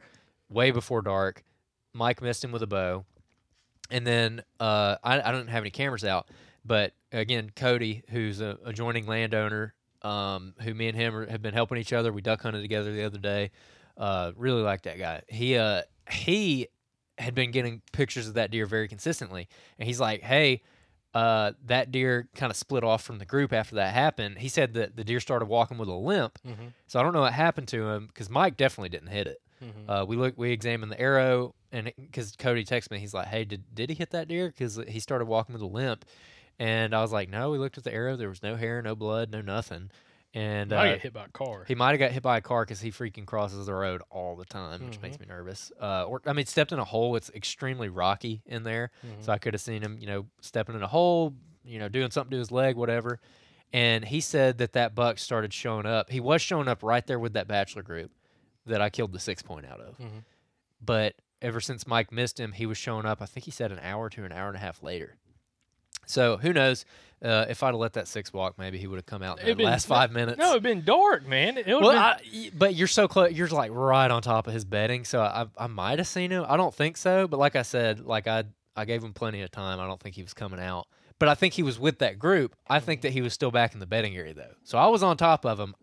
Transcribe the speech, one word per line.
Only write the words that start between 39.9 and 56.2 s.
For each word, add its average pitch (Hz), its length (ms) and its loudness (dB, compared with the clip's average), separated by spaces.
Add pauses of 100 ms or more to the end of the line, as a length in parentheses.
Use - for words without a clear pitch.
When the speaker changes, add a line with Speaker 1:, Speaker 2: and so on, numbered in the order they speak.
Speaker 1:
And, 104 360 -4
Speaker 2:
Might 107 80 2 (120)
Speaker 1:
uh, - 20 2
Speaker 2:
get - 100 -4
hit 123 120 -10
by 107 120 -14
a 92 40 -20
car. 110 380 -8
Speaker 1:
he 131 60 0
might 123 180 4
have 147 80 4
got 131 120 4
hit 127 100 -4
by 123 160 4
a 110 40 0
car 117 240 0
'cause 101 160 -10
he 110 100 -8
freaking 107 340 -10
crosses 98 400 -4
the 101 80 -6
road 95 380 -2
all 90 240 -8
the 90 100 -16
time, 90 400 -12
which - 160 -14
makes 98 140 -12
Speaker 2:
Mm-hmm. 101 160 -18
Speaker 1:
me 92 40 -14
nervous. 90 360 -14 (100)
Uh, 95 220 0
or, 113 240 -8
I 143 60 2
mean, 143 120 0
stepped - 260 0
in 165 80 -4
a 117 40 0
hole. 117 320 0
It's - 180 -6
extremely 123 560 -6
rocky 101 560 -2
in 117 180 -8
there. 113 280 -4 (120)
Speaker 2:
Mm-hmm. 110 200 -14
Speaker 1:
So 110 80 0
I 104 80 2
could 110 160 -4
have 104 60 -4
seen 110 200 -6
him, 107 180 -8
you 107 60 -14
know, 101 220 -6 (140)
stepping 113 340 -4
in 104 80 -4
a 95 40 -2
hole, 165 460 4 (300)
you 117 160 -12
know, 104 100 -6
doing 127 220 -2
something 131 200 -4
to 131 60 -4
his 117 140 -6
leg, 127 240 2
whatever. 117 440 -2 (540)
And 117 320 4
he 120 160 -2
said 131 380 4
that 120 140 0
that 117 200 2
buck 117 240 2
started 107 360 -2
showing 110 340 -4
up. 110 240 0
He 127 80 -4
was 139 220 4